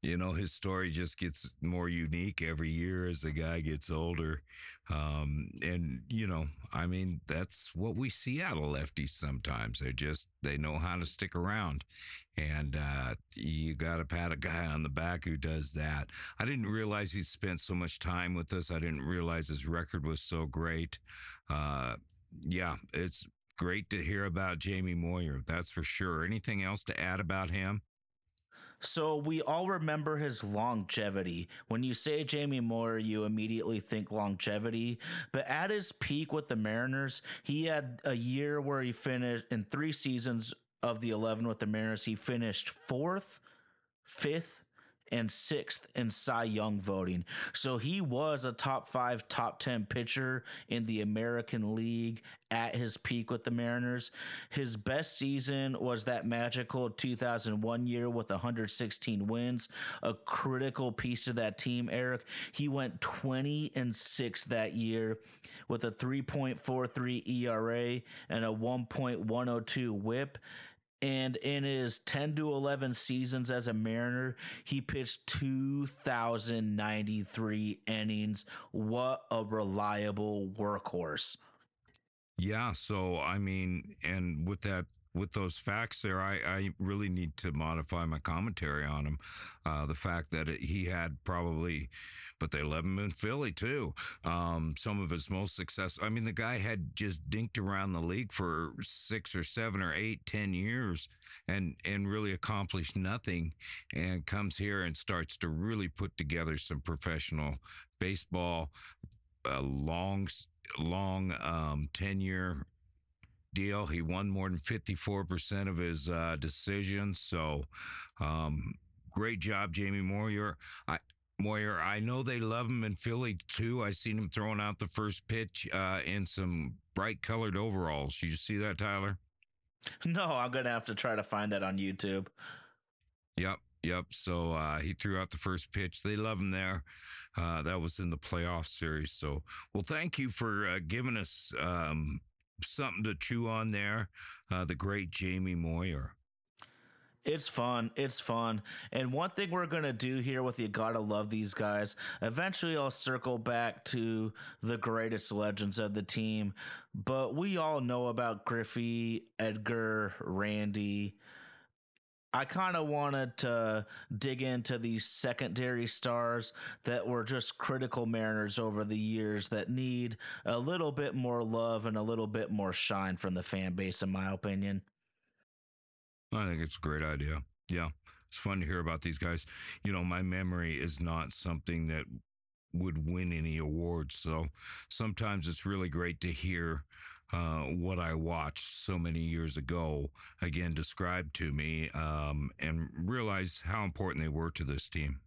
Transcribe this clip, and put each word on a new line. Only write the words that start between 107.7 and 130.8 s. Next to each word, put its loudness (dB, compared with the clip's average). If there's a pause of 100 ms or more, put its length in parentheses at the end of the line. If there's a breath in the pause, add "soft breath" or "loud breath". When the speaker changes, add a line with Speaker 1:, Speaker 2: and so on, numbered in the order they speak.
Speaker 1:
baseball, 0 (760 loud breath)
a 0
long 2
s-, 0 (320)
long, 2
um, 0
ten-year 0 (880)
deal. 0
He 0
won 0
more 0
than 0
fifty-four -2
percent 0
of 0
his, 2
uh, 2
decisions. 0
So, 0 (560 loud breath)
um, 0 (360)
great -2
job, 0
Jamie 0
Moyer. 0 (300 loud breath)
I, 0 (420)
Moyer, 4
I 4
know 2
they 2
love 2
him 2
in 2
Philly 0 (100)
too. 2
I 2
seen 2
him 0
throwing 2
out 0
the 0
first 0
pitch, 0
uh, 2
in 0
some 0 (200)
bright 0
colored 0
overalls. 2
Did 0
you 2
see 2
that, 0
Tyler? 0 (840 loud breath)
Speaker 2:
No, 2
I'm 2
gonna 2
have 0